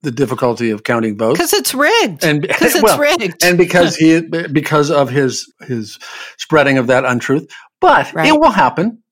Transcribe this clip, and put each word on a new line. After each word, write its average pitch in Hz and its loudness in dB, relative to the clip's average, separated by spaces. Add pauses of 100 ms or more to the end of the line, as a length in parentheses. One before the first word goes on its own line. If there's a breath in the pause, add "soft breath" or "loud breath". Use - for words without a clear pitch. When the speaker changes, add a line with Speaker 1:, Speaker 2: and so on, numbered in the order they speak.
Speaker 1:
the 143 -6
difficulty 120 -2
of 104 -6
counting 113 -2
votes. 113 0
Speaker 2:
'Cause 330 -2
it's - -2
rigged. 285 0
Speaker 1:
And, 151 0
<laughs> - -2
Speaker 2:
'Cause 233 0
it's - 2
Speaker 1:
well, 190 4
Speaker 2:
rigged. 285 -2
Speaker 1:
and 180 2
because 175 2
he, 160 4
because 156 -2
of 143 2
his, 127 -4 (160)
his 113 -10 (380 loud breath)
spreading 139 2
of 120 0
that 127 2
untruth, 131 -2 (360 loud breath)
but 294 2
Speaker 2:
Right. 160 0
Speaker 1:
it 302 4
will 302 4
happen. 190 -2